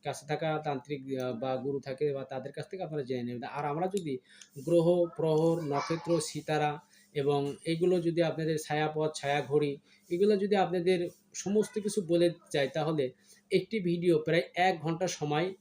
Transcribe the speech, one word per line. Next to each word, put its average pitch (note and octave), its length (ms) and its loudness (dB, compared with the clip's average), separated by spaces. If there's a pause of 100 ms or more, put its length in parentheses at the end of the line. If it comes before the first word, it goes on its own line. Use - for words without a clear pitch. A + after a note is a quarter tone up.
কাছে C#3+ 220 -6
থাকা D#3 380 -2
তান্ত্রিক, C3+ 540 -4
আহ, B2+ 140 -2
বা C3 240 -2
গুরু C3+ 240 -4
থাকে C#3 320 -2
বা C3+ 120 -6
তাদের C3 280 -10
কাছ D3+ 160 -10
থেকে F#3 140 -8
আপনারা D3+ 200 -4
জেনে B2 200 -4
নেবেন। A#2+ 200 -6
আর C#3 220 -6
আমরা D3+ 220 -2
যদি F3 320 -2 (460)
গ্রহ, E3+ 420 4 (100)
প্রহর, D#3+ 440 2
নক্ষত্র, D#3+ 600 0
সিতারা D3+ 600 -2 (340)
এবং C#3+ 400 0 (100)
এগুলো F3 360 2
যদি E3 220 0
আপনাদের D#3 360 0
ছায়াপথ, D#3 560 0
ছায়া C#3+ 260 0
ঘড়ি, C#3+ 360 0 (320)
এগুলো G3+ 280 4
যদি G3 200 2
আপনাদের F3 540 2 (240)
সমস্ত G#3 440 0
কিছু G#3 240 -2
বলে E3+ 280 4 (220)
যাই, C#3 160 0
তাহলে D3+ 440 -2 (380)
একটি G3 300 0
ভিডিও F3 380 4
প্রায় E3 240 2 (120)
এক F3+ 260 2
ঘন্টা E3 280 -2
সময় D#3 520 -2